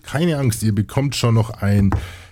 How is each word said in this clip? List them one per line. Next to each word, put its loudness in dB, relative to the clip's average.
Keine -2
Angst, 0
ihr 2
bekommt -2
schon 2
noch 2
ein 2